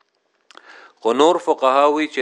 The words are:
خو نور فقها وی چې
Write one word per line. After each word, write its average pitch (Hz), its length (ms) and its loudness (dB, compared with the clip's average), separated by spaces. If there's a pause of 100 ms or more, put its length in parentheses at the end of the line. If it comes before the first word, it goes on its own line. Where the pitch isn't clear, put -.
(960)
خو 113 160 -2
نور 160 340 2
فقها 139 400 0
وی 151 200 -2
چې 143 160 -8